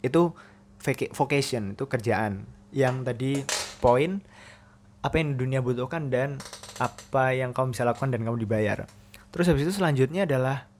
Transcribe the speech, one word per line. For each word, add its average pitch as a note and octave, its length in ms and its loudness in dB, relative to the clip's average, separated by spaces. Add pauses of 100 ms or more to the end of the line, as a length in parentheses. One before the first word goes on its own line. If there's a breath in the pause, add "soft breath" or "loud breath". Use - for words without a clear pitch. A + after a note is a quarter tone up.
itu E3 320 4 (480 loud breath)
vaca-, - 320 -2
vocation, C3+ 640 0
itu C3+ 80 -4
kerjaan. G#2+ 640 -2 (240)
Yang B2+ 220 2 (100)
tadi B2+ 260 -2 (460)
poin, D3+ 480 4 (800 loud breath)
apa D#3+ 160 2
yang C#3+ 160 -2
dunia C3 240 0
butuhkan B2+ 480 -4
dan C3+ 320 -2 (400)
apa C3 560 0
yang B2+ 160 -2
kamu C3 220 0
bisa B2 100 0
lakukan A#2+ 240 0
dan A2+ 160 -2
kamu A#2 160 -2
dibayar. G#2+ 480 0 (440 loud breath)
Terus F3 160 2
habis C#3+ 160 4
itu F#3 100 0
selanjutnya D#3+ 540 2
adalah C3 400 0 (100)